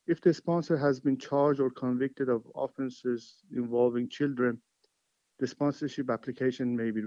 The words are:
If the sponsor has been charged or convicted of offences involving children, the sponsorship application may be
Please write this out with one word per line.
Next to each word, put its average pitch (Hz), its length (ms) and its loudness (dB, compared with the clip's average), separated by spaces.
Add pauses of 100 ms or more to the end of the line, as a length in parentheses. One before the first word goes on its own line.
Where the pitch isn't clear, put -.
If 165 120 0
the 170 140 4
sponsor 170 420 0
has 139 240 2
been 135 180 2
charged 143 460 2
or 131 60 0 (100)
convicted 131 480 -2
of 117 260 0
offences 127 720 -4 (260)
involving 120 560 2
children, 123 540 -2 (760)
the 127 140 -2
sponsorship 139 640 -2
application 127 600 -2
may 113 160 -2
be 107 140 -2